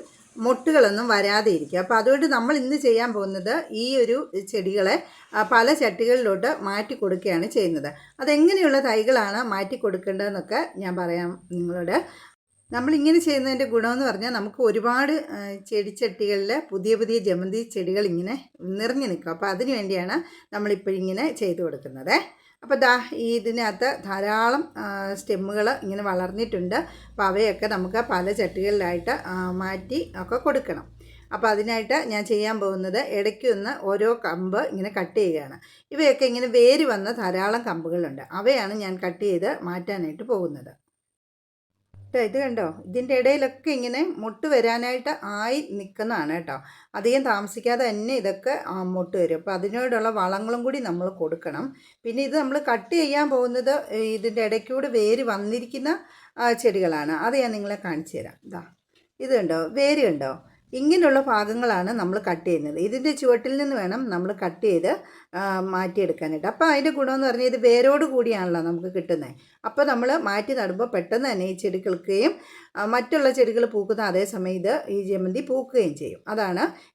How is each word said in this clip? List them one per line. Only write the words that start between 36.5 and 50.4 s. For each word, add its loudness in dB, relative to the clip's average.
വന്ന 0
ധാരാളം 0
കമ്പുകളുണ്ട്. -4
അവയാണ് 0
ഞാൻ -6
കട്ട് -6
ചെയ്ത് 0
മാറ്റാനായിട്ട് -6
പോകുന്നത്. -4
ദാ -2
ഇത് -2
കണ്ടോ, -2
ഇതിൻ്റെ -2
ഇടയിലൊക്കെ 2
ഇങ്ങനെ -2
മൊട്ട് -6
വരാനായിട്ട് 2
ആയി -2
നിൽക്കുന്നതാണ് -4
കേട്ടോ. -6
അധികം 2
താമസിക്കാതെ 0
തന്നെ -2
ഇതൊക്കെ, -2
ആ, -8
മൊട്ട് -2
വരും. 2
അപ്പോൾ -4
അതിനോടുള്ള -2
വളങ്ങളും -2